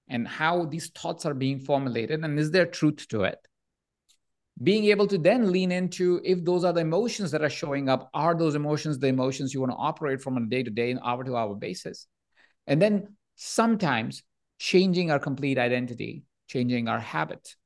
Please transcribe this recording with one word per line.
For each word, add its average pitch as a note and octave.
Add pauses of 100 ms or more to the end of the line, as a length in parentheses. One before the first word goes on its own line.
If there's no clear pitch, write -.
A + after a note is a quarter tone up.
and A#2+
how E3+
these D#3+
thoughts -
are D3+
being C3+
formulated, C3+
and D3
is D3+
there F3
truth D3+
to G#2+
it? - (1200)
Being G#3
able G#3
to G3
then G3
lean F#3
into F3+
if F3+
those F3+
are F3
the E3+
emotions F#3+
that D3+
are D3
showing C#3
up, C3
are D#3+
those D#3+
emotions D3
the C#3
emotions C3
you C3
wanna B2+
operate C#3
from C3
on A#2+
a A2
day-to-day A#2+
and B2+
hour-to-hour A#2+
basis? - (580)
And D3
then G#3 (200)
sometimes D#3+ (340)
changing F3+
our D3
complete C#3
identity, A#2+ (240)
changing B2
our A2+
habit - (120)